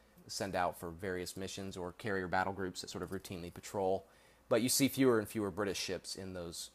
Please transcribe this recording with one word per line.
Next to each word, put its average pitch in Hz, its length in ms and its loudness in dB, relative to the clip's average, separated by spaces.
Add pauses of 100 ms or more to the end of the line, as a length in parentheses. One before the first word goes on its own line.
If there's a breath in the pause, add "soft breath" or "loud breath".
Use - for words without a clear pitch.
(280 soft breath)
send 98 280 -4
out 87 240 2
for 87 100 -6
various 90 460 -6
missions 98 400 -8
or 90 180 -6
carrier 95 340 -2
battle 92 260 2
groups 92 280 -4
that - 80 -12
sort 90 140 -6
of 85 60 -6
routinely 87 440 -6
patrol. 95 520 0 (420 soft breath)
But 120 140 6
you 127 80 4
see 135 180 6
fewer 127 320 6
and 104 80 0
fewer 101 240 0
British 95 280 0
ships - 360 -4
in 95 180 -8
those, 87 420 -8